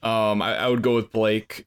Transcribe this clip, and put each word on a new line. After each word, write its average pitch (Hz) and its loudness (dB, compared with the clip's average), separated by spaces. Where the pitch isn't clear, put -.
Um, 107 0
I, 107 -2
I 120 0
would 123 0
go 120 2
with 113 -2
Blake, 107 -2